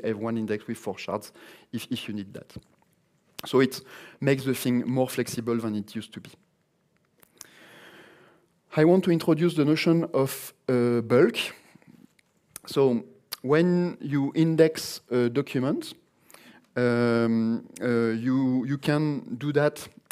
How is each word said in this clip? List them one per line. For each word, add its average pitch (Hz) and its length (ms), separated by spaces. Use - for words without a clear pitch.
have 110 140
one 113 200
index 104 300
with 113 100
four 98 180
shards," - 360
if, - 180
if - 160
you 104 80
need 101 180
that. - 220
So 127 140
it 135 220
makes 139 220
the 131 100
thing 123 320
more 127 200
flexible 117 520
than 110 160
it 104 200
used 107 200
to - 60
be. - 100
I 156 120
want 185 180
to 185 60
introduce 165 440
the 147 120
notion 165 380
of, - 400
uh, 120 360
bulk. 127 340
So 131 400
when 175 580
you 139 340
index 160 760
a 123 180
document, 135 640
um, 117 920
uh, 117 300
you, 127 520
you 139 140
can 147 580
do 147 160
that, 147 340